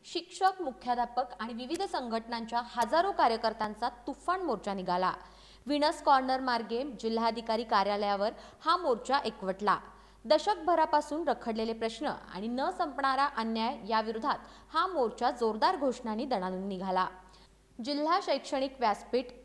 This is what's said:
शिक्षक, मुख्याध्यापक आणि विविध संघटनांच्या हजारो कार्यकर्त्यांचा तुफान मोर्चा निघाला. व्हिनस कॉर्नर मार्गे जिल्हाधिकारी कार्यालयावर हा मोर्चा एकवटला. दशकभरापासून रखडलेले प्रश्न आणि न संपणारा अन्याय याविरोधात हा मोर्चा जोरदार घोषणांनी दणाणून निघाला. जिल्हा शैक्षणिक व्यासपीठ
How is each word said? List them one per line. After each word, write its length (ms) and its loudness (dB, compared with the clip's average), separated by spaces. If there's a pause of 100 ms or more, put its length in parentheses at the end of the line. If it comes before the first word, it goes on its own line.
शिक्षक, 560 -2
मुख्याध्यापक 760 -2
आणि 140 -6
विविध 280 -4
संघटनांच्या 840 -4
हजारो 440 2
कार्यकर्त्यांचा 760 0 (180)
तुफान 340 -2
मोर्चा 320 -2
निघाला. 380 0 (560)
व्हिनस 360 2
कॉर्नर 360 4
मार्गे 420 -2 (200)
जिल्हाधिकारी 640 0
कार्यालयावर 680 2 (340)
हा 120 6
मोर्चा 480 2
एकवटला. 520 0 (480)
दशकभरापासून 1000 2
रखडलेले 460 -2
प्रश्न 380 -4 (220)
आणि 140 -6
न 300 0
संपणारा 500 2 (100)
अन्याय 400 0 (120)
याविरोधात 600 0 (240)
हा 140 2
मोर्चा 440 2
जोरदार 440 2
घोषणांनी 500 -2
दणाणून 420 -2
निघाला. 400 0 (720)
जिल्हा 460 0
शैक्षणिक 540 -2
व्यासपीठ 520 0 (140)